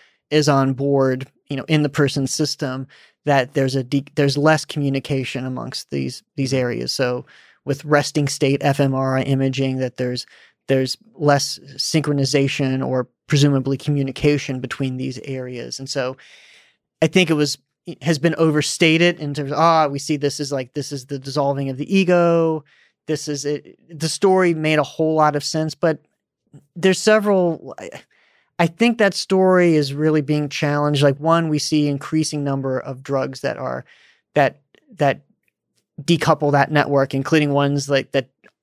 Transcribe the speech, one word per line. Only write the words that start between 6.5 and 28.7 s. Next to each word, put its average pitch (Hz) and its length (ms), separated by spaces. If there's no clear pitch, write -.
areas. 123 360
So 123 360
with 139 180
resting 147 440
state 139 340
F 143 180
M 135 140
R 131 240
I 131 60
imaging, 135 520
that 131 220
there's, 123 260
there's 131 280
less 143 440
synchronization 139 1080
or 127 220
presumably 139 500
communication 139 840
between 127 360
these 131 220
areas. 123 600
And 131 100
so 131 280
I 160 60
think 180 200
it 160 60
was, 147 240
has 151 180
been 160 200
overstated 160 840
in 147 140
terms 139 160
of, 143 80
"Ah, 160 280
we 143 120
see 147 180
this 143 240
as, 139 100
like, 131 220
this 143 200
is 131 140
the 143 120
dissolving 139 500
of 131 80
the 147 180
ego. 170 720
This 151 220
is 143 160
it." 147 340
The 160 200
story 185 440
made 156 260
a 147 40
whole 156 320
lot 151 220
of 143 80
sense, 156 300
but 160 260
there's 185 240
several, 196 800
I, - 120
I 170 80
think 233 320